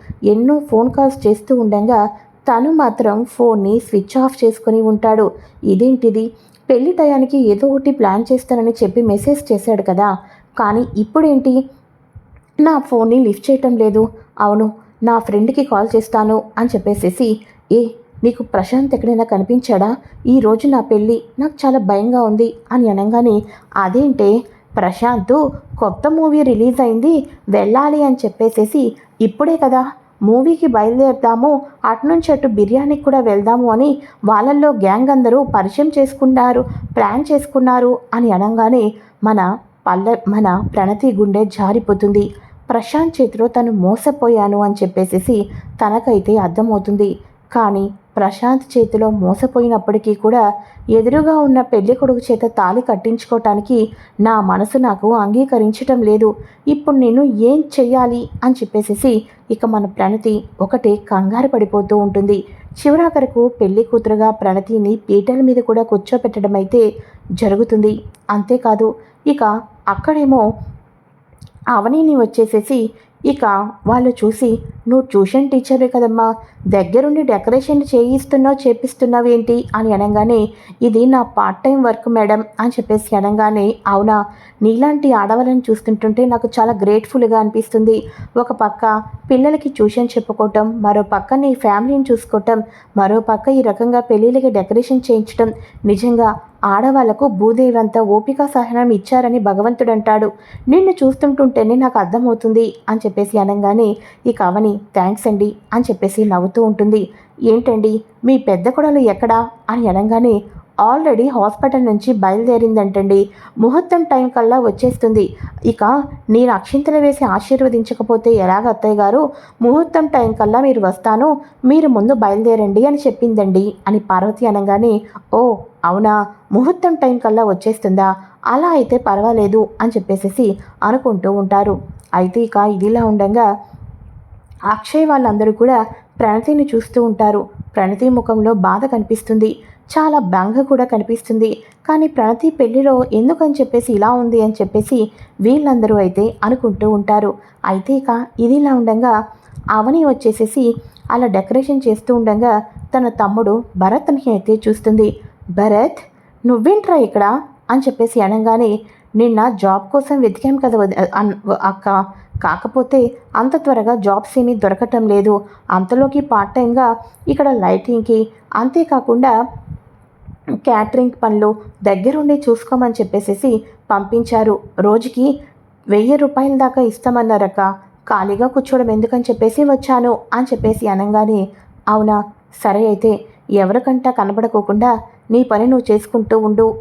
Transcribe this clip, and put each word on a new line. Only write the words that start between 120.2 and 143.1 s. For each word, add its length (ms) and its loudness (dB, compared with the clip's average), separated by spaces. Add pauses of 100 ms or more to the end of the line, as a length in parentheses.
కల్లా 280 0
మీరు 180 2
వస్తాను, 640 0 (240)
మీరు 220 4
ముందు 260 2
బయలుదేరండి" 720 2
అని 120 2
చెప్పిందండి 760 0 (140)
అని 120 0
పార్వతి 480 -2
అనగానే, 540 0 (320)
"ఓ 220 2 (300)
అవునా, 400 0 (260)
ముహూర్తం 440 0
టైం 220 0
కల్లా 260 0
వచ్చేస్తుందా? 720 0 (300)
అలా 240 0
అయితే 280 0
పర్వాలేదు" 720 0 (120)
అని 100 0
చెప్పేసేసి 640 -2 (260)
అనుకుంటూ 480 0
ఉంటారు. 500 0 (320)
అయితే 280 0
ఇక 160 -2
ఇదిలా 480 0
ఉండగా 520 2 (1080)
అక్షయ్ 420 -2
వాళ్ళందరూ 460 0
కూడా 340 2 (340)
ప్రణతిని 560 0
చూస్తూ 280 -2
ఉంటారు. 440 0 (280)
ప్రణతి 340 0
ముఖంలో 440 0
బాధ 320 0
కనిపిస్తుంది, 720 -2 (340)
చాలా 280 0
బెంగ 420 0
కూడా 240 2
కనిపిస్తుంది. 720 -2 (300)
కానీ 200 2
ప్రణతి 420 0
పెళ్లిలో 540 2 (100)